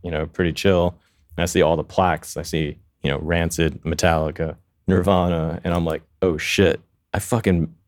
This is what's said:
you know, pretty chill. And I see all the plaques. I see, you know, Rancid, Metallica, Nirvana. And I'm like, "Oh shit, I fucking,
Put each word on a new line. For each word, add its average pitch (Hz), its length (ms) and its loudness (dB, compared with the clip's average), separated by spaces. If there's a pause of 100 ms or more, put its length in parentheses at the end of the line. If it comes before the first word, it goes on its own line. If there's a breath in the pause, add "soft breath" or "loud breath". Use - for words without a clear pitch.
you 87 80 -8
know, 78 140 -4
pretty 82 280 -2
chill. 87 420 2 (420)
And 85 60 0
I - 20 2
see 90 160 2
all 80 160 4
the 76 60 -4
plaques. 87 520 0
I 80 60 -6
see, 78 360 -4 (260)
you 69 80 0
know, 73 80 -4
Rancid, 82 640 -2
Metallica, 80 760 -2 (300)
Nirvana. 87 760 2
And 87 100 -2
I'm 85 120 0
like, 80 160 -4 (200)
"Oh 87 160 2
shit, - 440 2 (320)
I 104 60 -2
fucking, 92 540 0 (140)